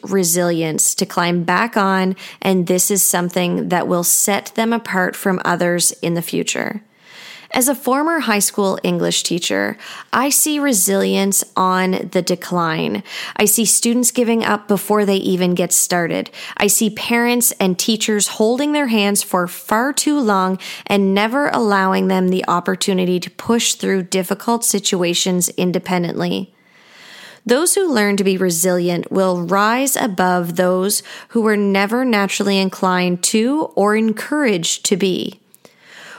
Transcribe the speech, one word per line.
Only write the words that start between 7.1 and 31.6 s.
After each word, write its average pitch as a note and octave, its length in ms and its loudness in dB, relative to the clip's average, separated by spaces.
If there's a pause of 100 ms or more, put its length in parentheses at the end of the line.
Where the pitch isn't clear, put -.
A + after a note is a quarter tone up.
As B3+ 140 2
a C#4 60 2
former D4 460 0
high A3 180 0
school G3 440 0
English F3 420 0
teacher, F3 520 -2 (340)
I C4+ 200 0
see D4 280 0
resilience G3 880 0 (100)
on F#3 580 0
the F3+ 100 0
decline. E3+ 800 -2 (340)
I G#3+ 80 2
see G#3 220 2
students A#3 440 2
giving A3+ 320 2
up G#3 240 0
before G#3 380 2
they G3 120 2
even F3+ 380 0
get F3 160 -2
started. - 600 -2 (260)
I G3+ 120 2
see A3 200 2
parents A#3 720 0
and F#3 180 2
teachers G#3+ 500 0
holding B3+ 440 0
their D4 140 0
hands A3+ 360 2
for F3+ 240 0
far A3+ 460 -2
too D4 260 0
long F#3+ 400 2 (280)
and G3 280 2
never A3+ 340 2
allowing F#3+ 600 2
them F#3 200 2
the F#3 200 0
opportunity F3+ 720 0
to - 80 -10
push - 460 0
through G3 300 -2
difficult G3 600 -2
situations F3+ 840 0
independently. F3+ 1040 -2 (920)
Those C#4+ 300 2
who F#4 180 2
learn G#3 240 2
to G3 80 0
be F#3+ 140 2
resilient F3 760 0
will F#3 300 2
rise G#3+ 520 0
above F3+ 600 0
those F#3 460 0 (260)
who A#3 140 0
were G#3+ 140 2
never G3+ 460 2